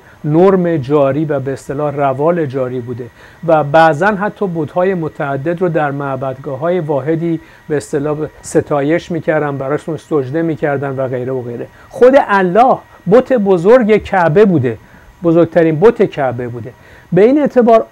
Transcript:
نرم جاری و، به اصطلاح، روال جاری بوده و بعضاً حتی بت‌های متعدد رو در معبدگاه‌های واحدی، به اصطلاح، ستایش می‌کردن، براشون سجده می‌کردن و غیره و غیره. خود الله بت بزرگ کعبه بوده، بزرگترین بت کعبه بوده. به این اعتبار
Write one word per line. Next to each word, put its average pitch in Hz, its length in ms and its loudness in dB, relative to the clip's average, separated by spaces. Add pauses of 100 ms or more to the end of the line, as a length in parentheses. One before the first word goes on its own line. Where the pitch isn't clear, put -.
(240)
نرم 170 540 2
جاری 139 480 0
و، 147 140 -4
به 131 140 -6
اصطلاح، 143 420 -6
روال 147 500 -2
جاری 127 340 -6
بوده 120 260 -10 (420)
و 156 160 2
بعضاً 160 440 2
حتی 208 380 -4 (100)
بت‌های 180 380 -2
متعدد 156 680 -4
رو 180 80 0
در 156 220 -2
معبدگاه‌های 139 880 -6
واحدی، 160 600 -2 (300)
به 147 80 -2
اصطلاح، 147 400 -4 (240)
ستایش 151 680 -2
می‌کردن، 156 460 -2
براشون 147 400 -6
سجده 143 440 -4
می‌کردن 143 480 -4
و 131 180 -6
غیره 123 240 -6
و 131 100 -6
غیره. 120 260 -10 (220)
خود 254 240 4 (140)
الله 196 500 2 (340)
بت 254 220 4
بزرگ 202 680 4
کعبه 185 420 2
بوده، 127 320 0 (460)
بزرگترین 165 560 2
بت 226 240 4
کعبه 127 440 -4
بوده. 117 260 -12 (400)
به 175 80 4
این 262 180 4
اعتبار 233 520 2